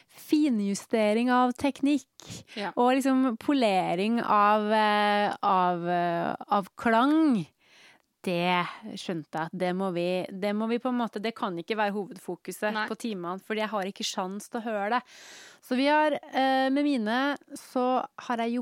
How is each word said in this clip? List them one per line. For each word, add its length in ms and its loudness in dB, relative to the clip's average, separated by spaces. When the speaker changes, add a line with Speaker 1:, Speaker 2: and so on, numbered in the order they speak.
Speaker 1:
finjustering 1120 0
av 220 4
teknikk 540 0
Speaker 2:
Ja. 200 -6
Speaker 1:
og 180 4
liksom 440 2
polering 800 2
av, 520 4
eh, 680 2
av, 460 2
eh, 480 0
av 280 0
klang, 680 4
det 400 0
skjønte 380 -8
jeg 140 -4
at 60 -10
det 220 -2
må 180 -2
vi, 380 -2
det 240 -4
må 140 -2
vi 100 -2
på 100 -6
en 100 -2
måte, 220 -4
det 140 -6
kan 240 -6
ikke 180 -6
være 160 0
hovedfokuset 800 -8
Speaker 2:
Nei. 160 -4
Speaker 1:
på 80 -6
timene, 460 -8
fordi 180 -6
jeg 100 -2
har 140 -4
ikke 220 -8
sjans 420 -8
til 120 -8
å 40 -10
høre 260 -4
det. 120 0
Så 140 -4
vi 100 2
har, 260 4
eh, 580 0
med 140 0
mine, 520 0
så 520 -2
har 200 -6
jeg 240 -2